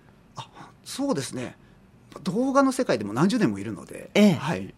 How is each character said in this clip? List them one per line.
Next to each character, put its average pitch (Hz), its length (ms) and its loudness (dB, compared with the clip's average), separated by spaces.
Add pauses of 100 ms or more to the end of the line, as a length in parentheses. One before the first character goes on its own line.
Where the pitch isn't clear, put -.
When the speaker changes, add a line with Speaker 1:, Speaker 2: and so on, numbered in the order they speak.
(380)
Speaker 1:
あ、 - 100 -14 (380)
そ 277 260 -4
う 208 40 0
で 139 60 -4
す - 120 -8
ね。 123 240 -10 (680)
動 240 280 -2
画 269 120 6
の 262 80 4
世 254 140 -2
界 143 120 2
で 104 60 -6
も 101 100 -6
何 151 160 4
十 247 80 0
年 165 140 2
も 98 80 -4
い 98 40 -8
る 110 100 -8
の 78 120 -12
で、 - 300 -14
Speaker 2:
え 208 140 8
え。 175 40 4
Speaker 1:
は 151 220 -2
い。 190 220 -8